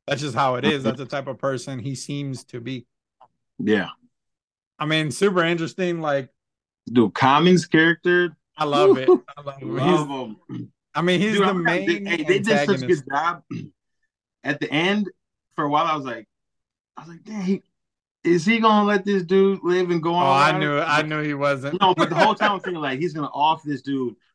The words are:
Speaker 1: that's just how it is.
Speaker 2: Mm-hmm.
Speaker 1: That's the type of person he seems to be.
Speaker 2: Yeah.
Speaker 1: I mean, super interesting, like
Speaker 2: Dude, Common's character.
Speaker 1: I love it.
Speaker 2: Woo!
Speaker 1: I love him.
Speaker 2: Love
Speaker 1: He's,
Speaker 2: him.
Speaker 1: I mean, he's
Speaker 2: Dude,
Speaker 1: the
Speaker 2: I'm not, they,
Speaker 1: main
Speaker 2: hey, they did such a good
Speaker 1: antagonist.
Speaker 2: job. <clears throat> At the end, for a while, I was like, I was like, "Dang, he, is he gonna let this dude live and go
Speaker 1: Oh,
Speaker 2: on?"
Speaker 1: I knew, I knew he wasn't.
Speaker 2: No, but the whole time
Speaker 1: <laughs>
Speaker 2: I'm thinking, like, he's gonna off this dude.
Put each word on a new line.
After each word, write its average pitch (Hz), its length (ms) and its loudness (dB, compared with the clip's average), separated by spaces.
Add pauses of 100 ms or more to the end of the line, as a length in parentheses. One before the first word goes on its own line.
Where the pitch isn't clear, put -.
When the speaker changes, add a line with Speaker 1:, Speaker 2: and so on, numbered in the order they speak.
Speaker 1:
that's 135 160 -2
just 139 120 -6
how 135 220 2
it 123 80 -2
is. 151 140 2
Speaker 2:
Mm-hmm. 131 60 -6
Speaker 1:
That's 131 140 -2
the 135 80 -12
type 135 200 -8
of 131 120 -10
person 135 400 -6
he 131 160 -8
seems 139 500 -8
to 123 160 -14
be. 123 260 -10 (720)
Speaker 2:
Yeah. 98 300 0 (880)
Speaker 1:
I 151 80 -6
mean, 156 240 0
super 180 340 2
interesting, 170 560 -2
like 139 300 -2 (600)
Speaker 2:
Dude, 113 240 4
Common's 151 520 4
character. 170 680 2 (220)
Speaker 1:
I 151 80 -4
love 381 340 4
it. - 100 -4
Speaker 2:
Woo! - 140 6 (140)
Speaker 1:
I 143 60 -16
love - 180 -14
him. 131 160 -8
Speaker 2:
Love 151 320 2 (400)
Speaker 1:
He's, 127 100 -12
Speaker 2:
him. 120 120 -14 (240)
Speaker 1:
I 151 80 -2
mean, 180 180 2
he's 214 140 0
Speaker 2:
Dude, 202 80 2
Speaker 1:
the 196 80 2
Speaker 2:
I'm 180 120 -2
not, 160 80 0
they, 190 160 -2 (140)
Speaker 1:
main 196 60 -10
Speaker 2:
hey, 170 180 -4
they 185 160 2
did 196 60 -4
such 147 160 2 (200)
a 127 40 -8
good - 40 2
Speaker 1:
antagonist. 151 200 0
Speaker 2:
job. 160 400 -4
<clears throat> - 920 -18
At 143 160 -4
the 151 120 -6
end, 190 360 0 (460)
for 156 100 -4
a 147 40 -2
while, 151 180 2
I 156 80 -2
was 143 120 -6
like, 113 200 -10 (680)
I - 60 -20
was 165 80 -20
like, 170 140 -20
"Dang, 214 180 -10
he, 190 200 -2 (640)
is 170 220 2
he 226 120 2
gonna 214 280 4
let 202 180 2
this 202 180 0
dude 190 400 2
live 180 280 0
and 170 120 0
go 170 120 0
Speaker 1:
Oh, - 20 0
Speaker 2:
on?" 147 380 4
Speaker 1:
I 151 40 -2
knew, 147 200 0
I 156 240 0
knew 156 200 -4
he 147 120 -4
wasn't. 143 460 -2
Speaker 2:
No, 185 140 4
but 165 140 0
the 165 80 -4
whole 185 180 4
time 208 180 0
Speaker 1:
<laughs> - 20 -2
Speaker 2:
I'm 175 60 -6
thinking, 175 200 -8
like, 135 180 -4
he's 165 140 -4
gonna 147 160 -6
off 151 340 0
this 147 200 -8
dude. 131 340 -6 (180)